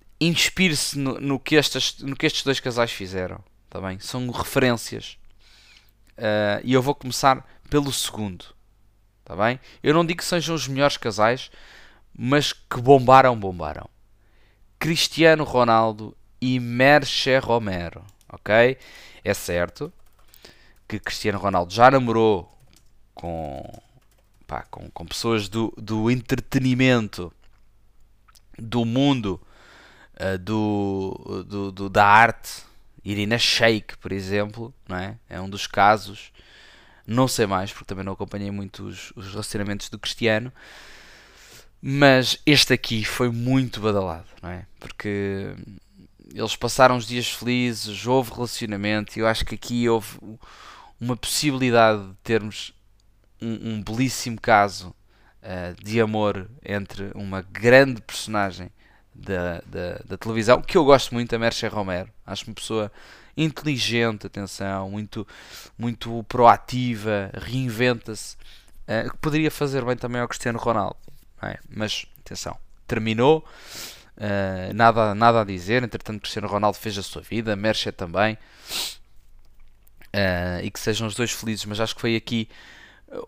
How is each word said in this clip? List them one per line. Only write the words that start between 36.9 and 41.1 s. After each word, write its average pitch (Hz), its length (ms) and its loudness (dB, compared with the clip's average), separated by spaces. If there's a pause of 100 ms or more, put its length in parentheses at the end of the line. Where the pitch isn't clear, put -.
Não 127 220 2
sei 120 180 0
mais, 95 280 -2
porque - 120 -18
também 95 200 -8
não 98 80 -6
acompanhei 101 380 -8
muito 101 340 -10
os, 95 320 -14
os 95 140 -14
relacionamentos 101 580 -6
do 104 100 -14
Cristiano. 113 520 -2 (1400)